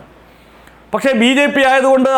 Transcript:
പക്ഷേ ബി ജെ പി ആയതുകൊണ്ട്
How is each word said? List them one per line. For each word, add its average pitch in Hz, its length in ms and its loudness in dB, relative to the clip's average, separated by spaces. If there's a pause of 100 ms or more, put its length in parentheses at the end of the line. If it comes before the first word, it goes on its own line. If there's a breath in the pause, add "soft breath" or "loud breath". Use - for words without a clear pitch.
(920 loud breath)
പക്ഷേ 196 180 -4 (120)
ബി 247 160 2
ജെ 285 60 2 (100)
പി 277 160 0
ആയതുകൊണ്ട് 269 480 2